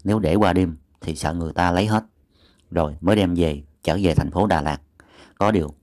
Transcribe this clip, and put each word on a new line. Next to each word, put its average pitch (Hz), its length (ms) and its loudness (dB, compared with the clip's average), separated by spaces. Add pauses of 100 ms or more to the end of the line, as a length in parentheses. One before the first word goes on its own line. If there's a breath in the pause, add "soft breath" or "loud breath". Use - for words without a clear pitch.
nếu 104 140 0
để 85 160 0
qua 101 180 4
đêm 85 240 0 (240)
thì 78 160 -8
sợ 78 180 -4
người 82 180 -6
ta 87 180 0
lấy 90 160 2
hết. 110 180 0 (640 soft breath)
Rồi 78 300 -2
mới 98 160 2
đem 90 180 2
về, 78 280 0 (200)
chở 80 200 0
về 85 120 2
thành 71 160 0
phố 92 160 0
Đà 82 160 0
Lạt. 73 180 -4 (580 loud breath)
Có 104 120 2
điều 80 320 0